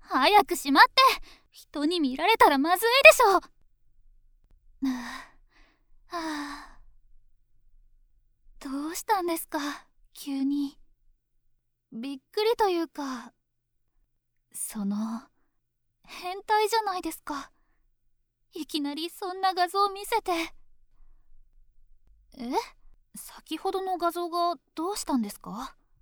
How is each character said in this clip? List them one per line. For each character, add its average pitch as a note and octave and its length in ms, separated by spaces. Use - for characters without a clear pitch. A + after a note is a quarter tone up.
早 F#4 440
く E4+ 120
し C#4 140
ま D#4+ 120
っ - 20
て。 B4 60
人 - 320
に E4+ 160
見 C4 160
ら D#4 100
れ A4+ 100
た A4 120
ら C#4+ 100
ま E4 180
ず G#4+ 100
い - 20
で D5+ 100
し C5 120
ょ。 G4 80
は F4 80
あ、 F4 60
は D4 600
あ。 - 40
ど C#4+ 300
う F4 40
し - 100
た G4 180
ん F4 40
で E4 100
す - 120
か、 D#4+ 100
急 C4+ 320
に。 C#4 340
び C4 240
っ - 20
く G#4+ 140
り A4+ 120
と G#4+ 120
い F4 120
う D#4+ 80
か、 B3+ 440
そ - 320
の、 A3 380
変 F#4 380
態 G#4+ 260
じ A4+ 80
ゃ A4 60
な F#4+ 160
い E4+ 40
で E4 80
す - 120
か。 F#3 280
い D#4 140
き D#4 140
な C#4+ 140
り D#4+ 160
そ F#4 220
ん F#4+ 80
な F#4+ 140
画 F4+ 140
像 G4+ 220
見 G4 160
せ A4+ 160
て。 F#4 100
え？ B3 140
先 - 420
ほ F#4+ 140
ど F#4+ 100
の F#4 160
画 E4+ 140
像 F4 180
が F4 240
ど E4+ 160
う G#4 60
し - 80
た D4 120
ん A#3 60
で G3+ 80
す - 100
か？ G#3 340